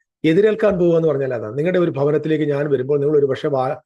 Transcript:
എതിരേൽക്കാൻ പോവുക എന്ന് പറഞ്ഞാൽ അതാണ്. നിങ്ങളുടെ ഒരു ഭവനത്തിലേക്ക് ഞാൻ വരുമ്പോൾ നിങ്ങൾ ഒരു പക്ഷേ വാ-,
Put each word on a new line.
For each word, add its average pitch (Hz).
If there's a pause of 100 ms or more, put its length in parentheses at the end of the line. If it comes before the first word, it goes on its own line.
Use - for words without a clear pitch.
(240)
എതിരേൽക്കാൻ 202
പോവുക 170
എന്ന് 160
പറഞ്ഞാൽ 135
അതാണ്. 107
നിങ്ങളുടെ 180
ഒരു 170
ഭവനത്തിലേക്ക് 151
ഞാൻ 147
വരുമ്പോൾ 139
നിങ്ങൾ 151
ഒരു 143
പക്ഷേ 131
വാ-, 127